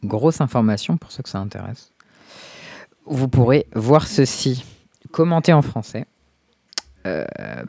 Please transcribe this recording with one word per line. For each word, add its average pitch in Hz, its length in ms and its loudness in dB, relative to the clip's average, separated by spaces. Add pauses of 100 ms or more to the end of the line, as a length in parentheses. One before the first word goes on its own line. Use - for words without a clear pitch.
grosse 113 380 0
information 120 560 0
pour - 140 -12
ceux - 120 -14
que - 60 -20
ça 98 100 -8
intéresse. 98 520 -12 (1120)
Vous 135 220 -2
pourrez 127 460 4
voir 127 340 4
ceci 127 580 0 (460)
commenté 165 420 2
en 147 80 6
français, - 440 -6 (1000)
euh, 85 200 -6 (440)